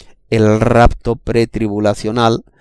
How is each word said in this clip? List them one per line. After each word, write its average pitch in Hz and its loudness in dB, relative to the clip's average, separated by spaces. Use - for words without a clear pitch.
el 110 2
rapto 117 2
pretribulacional, 110 -2